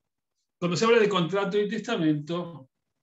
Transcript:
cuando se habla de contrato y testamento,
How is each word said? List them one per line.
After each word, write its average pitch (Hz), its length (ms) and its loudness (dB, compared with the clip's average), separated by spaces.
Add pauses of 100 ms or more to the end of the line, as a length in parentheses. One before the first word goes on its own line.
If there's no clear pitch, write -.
(580)
cuando 175 180 -2
se 226 100 2
habla 233 120 6
de 202 100 4
contrato 190 520 0
y 208 80 -2
testamento, 170 1000 -4 (320)